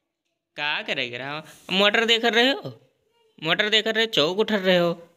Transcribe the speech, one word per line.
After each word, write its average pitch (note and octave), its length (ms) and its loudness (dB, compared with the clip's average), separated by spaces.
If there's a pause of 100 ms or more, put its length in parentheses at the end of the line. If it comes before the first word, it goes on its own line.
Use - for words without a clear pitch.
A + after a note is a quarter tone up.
(580)
का D3+ 240 -4
करे D#3+ 280 -6
गयो A#2+ 100 -10
रहा? C#3+ 240 -10 (280)
मोटर G#3 340 4
देख A3+ 200 2
रहे A#3 260 4
हो? C#4+ 280 -8 (640)
मोटर F#3+ 260 0
देख G#3 180 2
रहे A3 160 0
हो? A3 80 -4
चौक F3+ 280 0
उठर G#3+ 200 0
रहे F#3 180 2
हो? F3 140 2 (260)